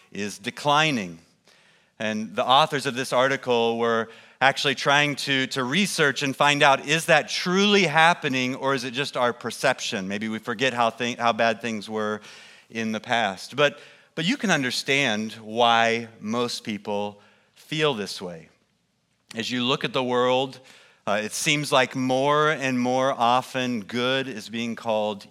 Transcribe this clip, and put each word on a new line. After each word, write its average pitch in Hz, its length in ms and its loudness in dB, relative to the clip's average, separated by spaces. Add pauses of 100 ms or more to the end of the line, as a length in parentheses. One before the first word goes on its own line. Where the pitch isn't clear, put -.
(140)
is 98 260 -8
declining. 123 800 0 (800)
And 107 360 -6
the 120 100 -2
authors 139 420 4
of 127 80 -2
this 127 180 -6
article 123 680 2
were 113 300 0 (320)
actually 135 340 2
trying 147 420 2
to, 131 320 0
to 135 140 -4
research 147 600 0
and 135 120 -2
find 143 280 2
out, 135 240 6
is 156 200 0
that 147 220 4
truly 196 540 2
happening 151 720 2
or 135 200 0
is 127 100 -2
it 131 80 -8
just 135 220 -4
our 123 200 2
perception? 113 720 -2
Maybe 104 200 -6
we 110 100 -6
forget 120 340 -2
how 120 160 2
thi-, 120 280 -4
how 117 180 2
bad 113 260 0
things 110 260 -6
were 107 360 -4 (480)
in 113 220 -4
the 110 80 -6
past. 117 560 -2
But, 143 220 2 (360)
but 160 100 -6
you 175 140 0
can - 120 0
understand 127 800 0
why 113 760 2 (100)
most 117 460 -4
people 104 560 -6 (340)
feel 156 380 -2
this 101 300 -8
way. 82 260 -12 (840)
As 110 160 -6
you 123 140 -2
look 135 200 -2
at 123 80 -6
the 135 120 -2
world, 127 560 0 (460)
uh, 104 160 0
it 107 100 -8
seems 147 380 -2
like 131 240 2
more 135 560 2
and 131 300 -2
more 131 320 0
often 123 680 0
good 127 480 -2
is 104 200 -12
being 117 260 -6
called 107 560 -2